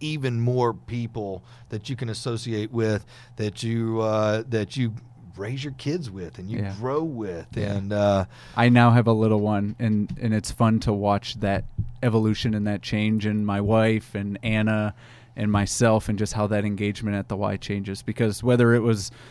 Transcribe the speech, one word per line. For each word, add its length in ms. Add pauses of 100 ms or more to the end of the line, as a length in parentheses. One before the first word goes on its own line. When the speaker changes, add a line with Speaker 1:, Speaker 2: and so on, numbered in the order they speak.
Speaker 1:
even 400
more 340
people 680 (280)
that 180
you 80
can 140
associate 600
with, 340 (320)
that 260
you, 380
uh, 500
that 260
you 180 (400)
raise 300
your 80
kids 380
with 280
and 120
you 80
Speaker 2:
Yeah. 200
Speaker 1:
grow 240
with. 440 (100)
Speaker 2:
Yeah. 160
Speaker 1:
And, 200
uh, 340 (280)
Speaker 2:
I 140
now 220
have 180
a 60
little 260
one, 400
and, 400
and 140
it's 180
fun 280
to 120
watch 480
that 240 (380)
evolution 520
and 120
that 160
change 440
in 180
my 160
wife 540
and 280
Anna 520 (400)
and 160
myself 600
and 80
just 160
how 140
that 180
engagement 500
at 120
the 80
Y 200
changes. 460
Because 400
whether 320
it 60
was 300 (200)